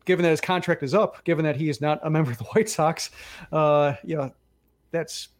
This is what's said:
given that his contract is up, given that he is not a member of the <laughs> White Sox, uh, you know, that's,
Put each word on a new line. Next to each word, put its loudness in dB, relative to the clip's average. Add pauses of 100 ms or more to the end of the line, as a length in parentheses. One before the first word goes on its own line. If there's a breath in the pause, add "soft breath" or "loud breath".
given 2
that 4
his 2
contract 0
is -4
up, 2
given 0
that 0
he -2
is -4
not 0
a -4
member 2
of -6
the -10
<laughs> -16
White 2
Sox, -2 (420 loud breath)
uh, 4
you -6
know, -6 (600)
that's, -6 (120)